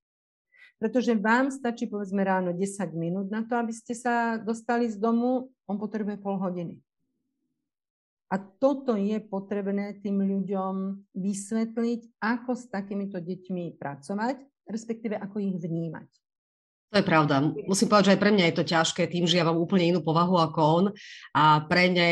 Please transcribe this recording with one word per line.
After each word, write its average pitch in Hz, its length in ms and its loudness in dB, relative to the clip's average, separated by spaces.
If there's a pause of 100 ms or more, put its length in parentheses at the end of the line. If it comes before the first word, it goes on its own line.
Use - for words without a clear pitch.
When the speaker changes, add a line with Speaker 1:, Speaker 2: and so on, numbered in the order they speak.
(760)
Speaker 1:
Pretože 220 400 0
vám 226 400 2
stačí, 240 320 -6
povedzme, 202 360 -4
ráno 185 280 0
desať 185 400 -6
minút 175 400 -6
na 226 160 -6
to, 247 80 -4
aby 233 160 -2
ste 233 240 -10
sa 233 400 -2
dostali 226 560 -4
z 202 80 -10
domu, 233 480 0 (180)
on 196 140 -6
potrebuje 208 400 -6
pol 196 160 -4
hodiny. 180 420 -6 (1500)
A 185 100 -4
toto 262 600 0
je 202 220 0
potrebné 202 840 -6
tým 196 160 -2
ľuďom 196 960 -2
vysvetliť, 226 1040 -4
ako 233 380 -2
s 240 100 -14
takýmito 196 540 -8
deťmi 175 580 -8
pracovať, 202 640 -6 (260)
respektíve 226 480 -6
ako 202 240 -8
ich 196 220 -2
vnímať. 165 480 -6 (840)
Speaker 2:
To 196 100 4
je - 80 2
pravda. 147 320 4 (240)
Musím 190 240 0
povedať, 202 160 6
že 196 80 8
aj 196 80 0
pre 208 80 4
mňa 196 160 4
je 160 80 0
to 170 160 0
ťažké 165 400 2
tým, 175 160 0
že 170 80 2
ja 175 80 4
mám 165 160 2
úplne 170 300 2
inú 180 100 2
povahu 170 400 4
ako 160 240 2
on. 165 220 6 (500)
A 151 320 6
pre 180 240 4
mňa 175 200 4